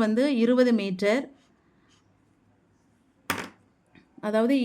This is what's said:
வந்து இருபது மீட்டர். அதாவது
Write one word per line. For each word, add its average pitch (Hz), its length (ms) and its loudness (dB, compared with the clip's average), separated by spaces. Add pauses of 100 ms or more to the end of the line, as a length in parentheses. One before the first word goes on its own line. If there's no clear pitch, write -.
வந்து 220 200 0 (180)
இருபது 247 360 4
மீட்டர். 202 460 -2 (3000)
அதாவது 220 260 0 (120)